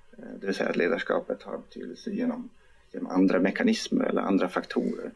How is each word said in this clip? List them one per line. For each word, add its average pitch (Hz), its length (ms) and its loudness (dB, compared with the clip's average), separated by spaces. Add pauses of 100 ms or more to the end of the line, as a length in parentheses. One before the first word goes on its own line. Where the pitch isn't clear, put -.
(180)
Eh, - 220 -16
det 98 60 -10
vill 98 100 0
säga - 140 0
att - 60 -2
ledarskapet - 680 0
har - 140 -8
betydelse - 540 -12
genom, 247 380 -4 (420)
genom - 200 -8
andra 92 280 6
mekanismer - 640 2
eller - 160 0
andra - 280 2
faktorer. - 680 -2